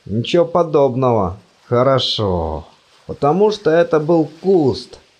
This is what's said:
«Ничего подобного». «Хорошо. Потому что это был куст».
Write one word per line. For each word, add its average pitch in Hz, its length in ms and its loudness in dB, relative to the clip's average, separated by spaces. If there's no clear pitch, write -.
«Ничего 170 400 0
подобного». 131 920 0
«Хорошо. 104 960 -2
Потому 165 440 0
что 208 200 -2
это 165 300 2
был 156 300 0
куст». 165 580 0